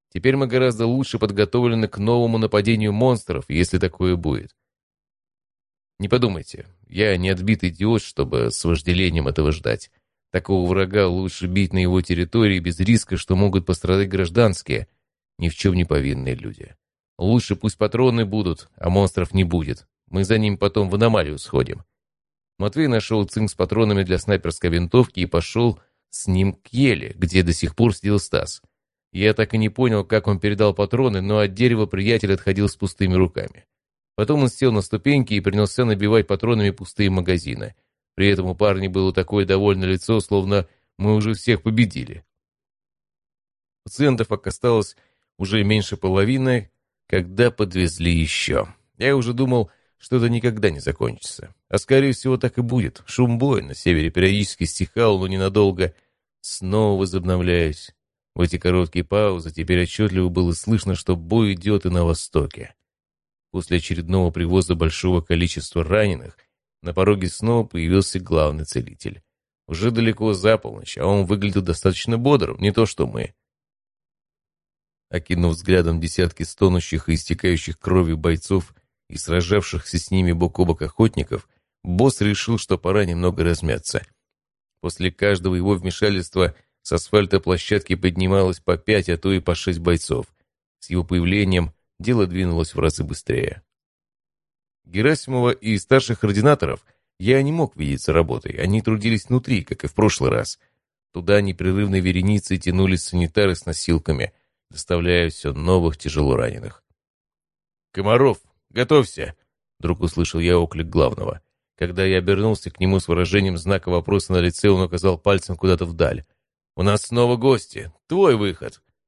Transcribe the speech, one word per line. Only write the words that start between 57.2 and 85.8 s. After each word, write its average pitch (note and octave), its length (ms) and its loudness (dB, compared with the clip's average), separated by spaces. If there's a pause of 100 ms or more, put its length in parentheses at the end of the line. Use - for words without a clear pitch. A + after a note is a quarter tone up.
В F2 60 0
эти F2 160 0
короткие F2 460 0
паузы F#2 480 -2
теперь E2 300 0
отчётливо F#2 480 0
было F2 240 0
слышно, G2 400 -2
что F2+ 220 -4
бой G2+ 380 0
идёт F#2+ 340 -2
и - 20 -2
на F2 160 2
востоке. D#2 680 -4 (760)
После F2 260 -2
очередного E2+ 540 -2
привоза F2 440 0
большого E2+ 460 0
количества E2+ 640 -2
раненых F2+ 540 -2 (440)
на E2+ 120 -8
пороге F#2+ 340 2
снова A2+ 400 -2
появился F2 520 0
главный D#2 460 0
целитель. - 560 -10 (460)
Уже F#2 240 -2
далеко A2 420 0
за G#2 240 2
полночь, - 400 -10
а D2 80 -2
он G2 200 2
выглядел G2 360 0
достаточно F#2 560 -2
бодрым, A#2+ 420 2
не G2+ 120 2
то A2+ 140 4
что D2+ 220 -2
мы. A1+ 260 -8 (1800)
Окинув E2+ 460 0
взглядом E2+ 440 2
десятки E2 440 -2
стонущих F2+ 640 0
и E2 60 2
истекающих E2+ 640 -2
кровью F2+ 400 2
бойцов E2 560 -2 (360)
и - 80 -14
сражавшихся F2 840 -2
с - 100 -12
ними F#2 220 2
бок E2+ 280 -2
о F#2 60 4
бок E2 160 -2
охотников, - 680 -2 (340)
босс G2+ 380 2
решил, G#2 360 -2
что F#2 200 -4
пора F#2+ 260 0
немного E2+ 400 -2
размяться. E2 640 -2 (720)
После F2+ 320 -4
каждого F#2+ 440 0
его F#2 180 0
вмешательства F#2 840 -2 (260)